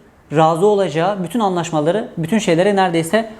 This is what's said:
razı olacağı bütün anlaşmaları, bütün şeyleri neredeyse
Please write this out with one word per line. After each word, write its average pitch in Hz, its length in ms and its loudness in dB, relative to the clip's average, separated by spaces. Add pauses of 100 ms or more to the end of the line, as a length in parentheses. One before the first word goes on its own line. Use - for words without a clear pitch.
(360)
razı 160 300 4
olacağı 190 580 0
bütün 196 160 -4
anlaşmaları, 175 680 -2 (100)
bütün 170 200 -2
şeyleri 190 380 2
neredeyse 185 640 0